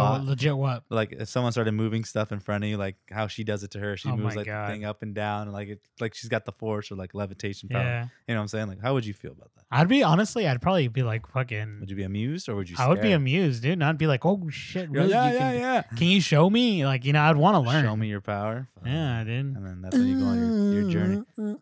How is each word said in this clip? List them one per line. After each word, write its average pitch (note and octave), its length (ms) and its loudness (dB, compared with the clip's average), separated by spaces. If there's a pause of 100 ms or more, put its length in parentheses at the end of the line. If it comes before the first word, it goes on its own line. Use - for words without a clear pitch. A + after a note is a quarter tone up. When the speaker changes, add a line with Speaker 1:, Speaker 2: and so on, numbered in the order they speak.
Speaker 1:
what, G#2 160 4
Speaker 2:
lot. C3+ 60 -4
Speaker 1:
legit C#3 300 0
what? C3+ 340 -2
Speaker 2:
Like, A2 220 0
if A2 160 -8
someone B2 240 0
started A2 220 0
moving A2 320 0
stuff G#2+ 260 -2
in G2+ 80 -6
front G#2 240 -4
of G#2 60 -2
you, G#2+ 80 -4
like, G2 180 -6 (160)
how G#2+ 160 -4
she A2 160 -8
does G#2 200 -4
it G2 80 -12
to G2+ 80 -12
her. G2+ 180 -4
She - 100 -10
Speaker 1:
Oh B2+ 80 -2
Speaker 2:
moves, G#2+ 200 -2
Speaker 1:
my G#2 60 -4
Speaker 2:
like, G2+ 40 -8
the G#2+ 60 -8
Speaker 1:
God. G#2 200 -6
Speaker 2:
thing G#2 140 -8
up G#2+ 160 -8
and G#2+ 120 -8
down. G#2 300 -4
And, G#2 100 -10
like, G2+ 140 -10
it, G2+ 140 -14 (180)
like, A2+ 160 -6
she's A#2 140 -14
got A2+ 160 -2
the G#2+ 80 -10
force G#2+ 380 -6
or, G2+ 40 -10
like, F#2 180 -10
levitation G2 540 -8
power. G2+ 160 -2
Speaker 1:
Yeah. A#2+ 240 -4 (180)
Speaker 2:
You A#2 100 -2
know - 0 -
what G#2+ 80 0
I'm G#2+ 40 -4
saying? G#2+ 220 -4
Like, F#2+ 120 -12
how B2+ 120 0
would B2 120 0
you G#2 80 -6
feel - 200 -16
about - 220 -20
that? - 140 -20
Speaker 1:
I'd D3+ 200 4
be, C4+ 120 6
honestly, G3+ 460 4
I'd B2+ 140 0
probably E3+ 260 2
be, A#2+ 160 -2
like, A2+ 240 -4
fucking G#2+ 540 -6
Speaker 2:
Would G2 80 -10
you G2 80 -8
be G2 60 -4
amused A2+ 440 -4
or A2+ 80 -4
would F#2+ 140 -4
you F2+ 100 -10
Speaker 1:
I B2+ 80 4
would F#3+ 140 4
be A3+ 80 2
Speaker 2:
scared? F3+ 80 4
Speaker 1:
amused, C3+ 460 0
dude. D#3 100 0
And E3+ 100 -2
I'd D#3 140 2
be D#3 100 2
like, C#3+ 180 2
"Oh, F3+ 240 0
shit, F3 400 -8
Speaker 2:
You're C#3+ 140 2
like, - 0 -
Speaker 1:
really? F#3+ 80 4
Speaker 2:
"Yeah, B3 160 4
Speaker 1:
You A#3+ 80 2
Speaker 2:
yeah, C4 160 0
Speaker 1:
can, A#3+ 100 -2 (300)
Speaker 2:
yeah." A2+ 60 -8
Speaker 1:
can E3+ 100 2
you F#3+ 140 6
show D#3+ 280 4
me?" G#3+ 360 4
Like, C3 180 0
you C#3 80 0
know, D3+ 100 6
I'd D#3 140 6
wanna F3 240 6
learn. C3+ 240 4
Speaker 2:
Show G#2+ 140 2
me G#2+ 100 0
your G#2 140 -2
power. G#2+ 480 -4 (160)
Speaker 1:
Yeah, B2+ 400 -2
dude. B2+ 320 -4
Speaker 2:
And G2 100 -8
then F#2 140 -10
that's F#2 160 -2
when B3 100 4
you C4 120 2
go C4 60 2
on A3+ 480 2
your, G3+ 100 2
your F#3+ 60 0
journey. F3+ 340 2 (380)